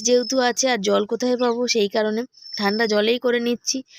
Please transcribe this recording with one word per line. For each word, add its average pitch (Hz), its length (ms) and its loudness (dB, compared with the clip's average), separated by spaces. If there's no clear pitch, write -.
যেহেতু 247 380 2
আছে, 247 300 0
আর 240 80 0
জল 202 280 2
কোথায় 247 300 0
পাবো, 240 300 0
সেই 220 220 0
কারণে 214 320 0
ঠান্ডা 208 300 0
জলেই 214 320 2
করে 240 220 0
নিচ্ছি। 240 380 -4